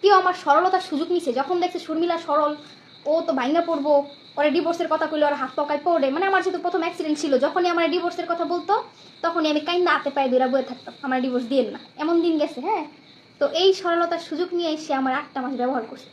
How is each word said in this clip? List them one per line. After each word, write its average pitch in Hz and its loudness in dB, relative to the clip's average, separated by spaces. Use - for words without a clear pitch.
কেউ 403 8
আমার 370 4
সরলতার 349 4
সুযোগ 320 -4
নিছে। 330 -2
যখন 285 0
দেখছে 359 -2
শর্মিলা 330 -2
সরল, 302 2
ও 285 0
তো 330 0
ভাইঙ্গা 269 2
পড়বো, 302 2
ওরা 294 2
ডিভোর্সের 330 0
কথা 311 0
কইলে 302 0
ওরা 285 0
হাত 262 -6
পা 302 0
কাঁপা 302 0
ওঠে। 277 2
মানে 339 -2
আমার 381 2
যেহেতু 359 -2
প্রথম 349 -2
অ্যাক্সিডেন্ট 320 -2
ছিল, 294 0
যখনই 349 2
আমার 339 2
ডিভোর্সের 349 -2
কথা 339 -2
বলতো 349 0
তখনই 330 0
আমি 294 2
কাইন্দা 349 0
হাতে 294 -2
পায়ে 269 0
ধরে 254 4
বয়ে 262 0
থাকতাম, - -14
"আমার 262 -2
ডিভোর্স 247 -2
দিয়েন 233 0
না", 247 -14
এমন 330 0
দিন 330 2
গেছে। 285 -2
হ্যাঁ, 339 -2
তো 285 2
এই 370 4
সরলতার 339 0
সুযোগ 339 -6
নিয়ে 320 -2
সে 302 -4
আমার 262 0
আটটা 285 -6
মাস 262 -6
ব্যবহার 247 -2
করছে। - -18